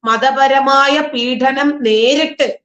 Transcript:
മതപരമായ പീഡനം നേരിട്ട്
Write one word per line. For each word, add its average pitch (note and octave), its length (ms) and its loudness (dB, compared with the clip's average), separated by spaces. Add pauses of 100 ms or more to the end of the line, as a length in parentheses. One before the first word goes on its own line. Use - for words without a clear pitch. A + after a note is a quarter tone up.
മതപരമായ C4+ 920 2 (180)
പീഡനം B3+ 560 -2 (180)
നേരിട്ട് C4 600 0 (180)